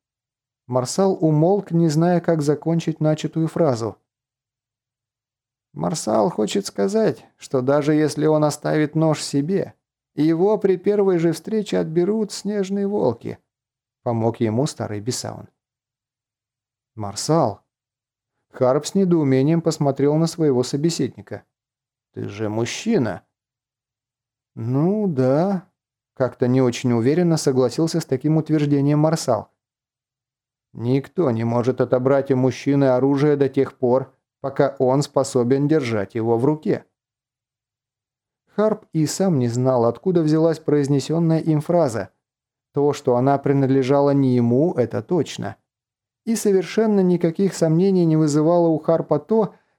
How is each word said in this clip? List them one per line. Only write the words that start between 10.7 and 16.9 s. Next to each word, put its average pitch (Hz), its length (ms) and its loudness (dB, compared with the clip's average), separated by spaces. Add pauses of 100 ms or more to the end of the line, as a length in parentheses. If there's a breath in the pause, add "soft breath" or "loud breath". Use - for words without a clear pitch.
первой 196 400 2
же 165 140 2
встрече 202 440 -4
отберут 180 560 -2
снежные 202 540 -4
волки», 131 520 -2 (680)
помог 113 360 -2
ему 117 260 -2
старый 104 340 -8
Бесаун. 110 500 -10 (1400)